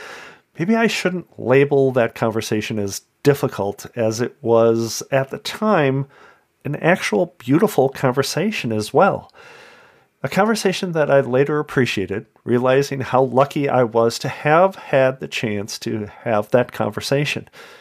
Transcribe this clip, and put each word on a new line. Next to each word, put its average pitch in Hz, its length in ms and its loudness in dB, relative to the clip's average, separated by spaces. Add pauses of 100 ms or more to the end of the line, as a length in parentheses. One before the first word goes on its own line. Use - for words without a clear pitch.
(580)
Maybe 185 160 0
I 226 140 2
shouldn't - 500 -4
label 135 540 4
that 117 240 0
conversation 110 640 -2
as 98 220 -6 (200)
difficult 123 720 0
as 110 260 -2
it - 200 -6
was 117 720 2
at 135 180 -2
the 143 80 -10
time, 143 680 -2 (580)
an 147 120 -6
actual 180 600 -2
beautiful 139 520 2
conversation 139 800 -2
as 107 220 -4
well. 170 360 2 (920)
A - 40 -4
conversation 196 640 0
that 147 180 0
I 139 80 6
later 139 400 2
appreciated, 113 680 -2 (180)
realizing 131 560 2
how 127 240 2
lucky 135 440 2
I 127 140 2
was 117 380 2
to 143 80 -6
have 170 480 2
had 131 420 0
the 151 80 -10
chance 104 540 -6
to 110 260 -6 (160)
have 107 280 -2
that 123 200 2
conversation, 117 800 -4 (320)